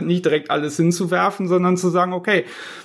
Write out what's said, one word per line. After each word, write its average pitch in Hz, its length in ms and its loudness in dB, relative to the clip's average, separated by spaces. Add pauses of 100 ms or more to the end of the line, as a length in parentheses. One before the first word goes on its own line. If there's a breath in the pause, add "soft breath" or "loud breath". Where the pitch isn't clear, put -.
nicht 175 220 0
direkt 151 260 0
alles 147 240 -2
hinzuwerfen, 180 720 0
sondern 180 300 2
zu 180 120 -2
sagen, 180 220 2
okay, 180 320 0 (420 loud breath)